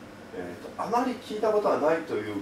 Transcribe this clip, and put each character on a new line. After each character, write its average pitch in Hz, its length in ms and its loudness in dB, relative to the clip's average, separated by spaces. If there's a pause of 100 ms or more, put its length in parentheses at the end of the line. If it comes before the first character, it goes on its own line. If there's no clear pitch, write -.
(360)
え 175 240 -8
ー - 160 -12
と、 - 60 -6
あ 170 80 -4
ま 247 160 4
り 247 160 0
聞 214 160 -6
い - 20 -6
た 214 120 4
こ 208 100 4
と - 80 2
は - 80 4
な 151 160 4
い 165 60 4
と - 160 -4
い 104 160 -2
う 98 100 -4